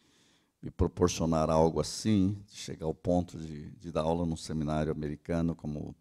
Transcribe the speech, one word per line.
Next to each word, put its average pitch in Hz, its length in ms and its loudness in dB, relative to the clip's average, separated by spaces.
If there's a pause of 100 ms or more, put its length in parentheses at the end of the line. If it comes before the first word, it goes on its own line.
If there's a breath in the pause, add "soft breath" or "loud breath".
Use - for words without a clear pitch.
(640 soft breath)
me - 60 -10
proporcionar 82 760 2
algo 80 320 4
assim, 101 680 2
de - 80 -20
chegar - 320 -8
ao 78 60 -2
ponto 87 440 0
de, 78 380 -10
de - 160 -14
dar 78 100 0
aula 85 240 2
num 80 100 0
seminário 78 560 -2
americano 82 640 -2
como 73 460 -8